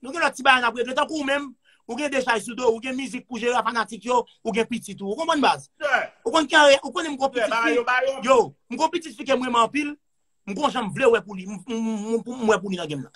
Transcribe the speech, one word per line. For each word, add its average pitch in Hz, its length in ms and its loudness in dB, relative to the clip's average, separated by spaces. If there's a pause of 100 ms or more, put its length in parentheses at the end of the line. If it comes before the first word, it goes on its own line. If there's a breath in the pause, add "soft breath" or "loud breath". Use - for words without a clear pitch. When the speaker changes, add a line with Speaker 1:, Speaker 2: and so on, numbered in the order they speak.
Speaker 1:
Nou 254 120 -12
gen 339 80 -2
lòt 277 140 0
ti 254 100 -12
bagay 254 160 6
n 240 60 2
ap 226 80 -4
regle. 247 200 -4
Tankou 302 240 -2
ou 277 60 -4
menm, 285 240 -4 (380 soft breath)
ou 226 100 -6
gen 294 140 -2
dechay 247 320 0
sou 240 100 -10
do, 247 140 -2
ou 226 140 0
gen 254 140 -6
mizik 254 300 -8
pou 233 140 -8
jere 240 260 0
fanatik 226 400 -4
yo, 247 140 2 (240 soft breath)
ou 220 100 -4
gen 220 140 2
pitit 202 340 -8
ou. 196 100 -6
Ou 226 60 -8
konprann 320 240 0
baz? 165 260 2 (120)
Speaker 2:
Sè. 262 220 0 (220)
Speaker 1:
Ou 240 100 -4
konn 320 140 4
ki 339 100 4
an, 285 240 10
ou 277 120 -8
konn 339 160 -4
m 285 80 -6
kon 269 140 0
Speaker 2:
Sè, 247 80 -2
Speaker 1:
pitit 208 140 0
Speaker 2:
ba 226 100 2
Speaker 1:
fi? - 140 2
Speaker 2:
yo, 233 80 -2
ba 247 100 0 (100)
yo. 269 100 -2 (100)
Speaker 1:
Yo, 262 120 8 (320)
m 233 100 -10
kon 320 120 0
pitit 330 240 -8
fi 294 100 -12
ke 269 120 2
mwen 254 160 -4
m 233 80 4
an 226 100 2
pil, 294 220 -4 (540)
m 202 80 -6
kon 269 180 0
janm 208 200 -4
vle 262 200 4
wè 208 100 2
pou 208 140 -12
li, 185 100 -10
m, 208 180 -10
m, 226 120 -4
m, 220 400 -2
m, 240 260 -8
m 214 80 4
wè 196 80 2
pou 196 120 -6
li 180 80 -4
nan 165 100 -6
game 135 160 -6
la. - 100 -20